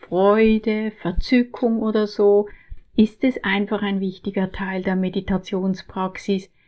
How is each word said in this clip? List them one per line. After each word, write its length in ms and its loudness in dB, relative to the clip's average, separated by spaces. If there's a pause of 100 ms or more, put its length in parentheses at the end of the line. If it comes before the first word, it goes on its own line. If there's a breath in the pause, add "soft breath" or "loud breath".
Freude, 920 2
Verzückung 880 0
oder 240 0
so, 420 2 (480 loud breath)
ist 280 2
es 200 -2
einfach 380 -2
ein 180 -2
wichtiger 500 -4
Teil 320 -6
der 140 -2
Meditationspraxis, 1500 -4 (180)